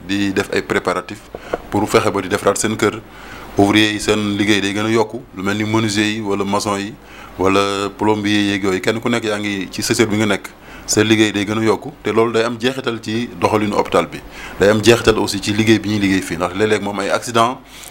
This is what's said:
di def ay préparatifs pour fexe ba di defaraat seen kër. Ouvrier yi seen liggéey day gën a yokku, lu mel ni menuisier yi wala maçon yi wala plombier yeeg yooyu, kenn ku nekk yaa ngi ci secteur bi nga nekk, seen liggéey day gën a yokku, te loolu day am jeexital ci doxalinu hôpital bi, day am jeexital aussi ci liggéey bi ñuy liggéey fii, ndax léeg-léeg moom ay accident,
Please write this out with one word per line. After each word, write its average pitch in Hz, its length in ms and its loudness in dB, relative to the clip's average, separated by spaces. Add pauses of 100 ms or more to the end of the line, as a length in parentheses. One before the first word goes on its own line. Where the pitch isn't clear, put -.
di 98 260 -2
def 98 220 -2
ay 98 80 2
préparatifs 92 640 -4 (420)
pour 104 220 -2
fexe 107 240 2
ba 98 80 0
di 92 60 -8
defaraat 98 300 0
seen 110 180 -2
kër. 107 240 0 (580)
Ouvrier 104 340 6
yi 104 80 -4
seen 104 360 0
liggéey 104 240 2
day 98 140 -2
gën 107 120 -2
a 110 40 -2
yokku, 113 300 0 (160)
lu 95 60 -10
mel 101 140 -2
ni 107 80 -2
menuisier 107 420 0
yi 107 140 -2
wala 101 240 -2
maçon 101 320 -2
yi 101 180 -8 (440)
wala 98 500 2 (100)
plombier 104 520 2
yeeg 101 140 -2
yooyu, 95 160 0
kenn 110 200 -2
ku 123 80 -4
nekk 117 160 0
yaa 104 140 -2
ngi 101 320 -4
ci - 120 -8
secteur 113 240 4
bi 101 100 0
nga 107 100 2
nekk, 98 220 -2 (380)
seen 107 220 4
liggéey 107 240 4
day 101 140 0
gën 107 120 -2
a 110 60 0
yokku, 101 280 0 (100)
te - 100 -2
loolu 113 200 2
day 110 120 2
am 120 160 -4
jeexital 123 420 -2
ci 113 260 -4 (120)
doxalinu 101 340 0
hôpital 85 320 2
bi, 76 140 -12 (400)
day 95 100 6
am 107 120 2
jeexital 110 360 4
aussi 98 220 -2
ci 107 120 -4
liggéey 107 260 4
bi 95 120 -4
ñuy 107 100 0
liggéey 95 220 2
fii, 87 140 -6
ndax 90 180 -2
léeg-léeg 104 280 2
moom 101 180 -4
ay 98 100 -2
accident, 117 480 0 (320)